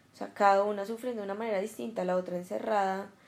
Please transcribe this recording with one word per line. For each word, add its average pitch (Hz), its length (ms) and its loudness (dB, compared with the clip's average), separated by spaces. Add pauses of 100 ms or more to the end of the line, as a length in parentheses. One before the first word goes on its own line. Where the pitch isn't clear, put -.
(140)
o - 40 -20
sea, - 160 -10
cada 196 300 6
una 202 220 -2
sufriendo 226 360 -6
de 202 40 -6
una 196 100 -4
manera 214 240 -2
distinta, 220 460 -4
la 180 100 2
otra 185 220 -2
encerrada, 202 720 -2 (180)